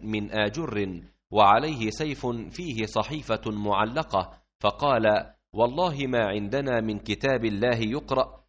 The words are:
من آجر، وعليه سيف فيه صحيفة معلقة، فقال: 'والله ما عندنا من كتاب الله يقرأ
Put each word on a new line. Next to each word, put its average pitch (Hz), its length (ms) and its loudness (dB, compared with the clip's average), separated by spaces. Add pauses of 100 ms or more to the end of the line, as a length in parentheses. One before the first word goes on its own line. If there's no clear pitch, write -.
من 107 300 -4
آجر، 104 680 -2 (300)
وعليه 110 580 6
سيف 135 360 -4
فيه 117 600 -4
صحيفة 110 640 -4
معلقة، 104 800 0 (300)
فقال: 113 460 2 (480)
'والله 139 520 0
ما 123 180 2
عندنا 113 560 0
من 110 180 -2
كتاب 117 460 -2
الله 113 340 0
يقرأ 127 720 -2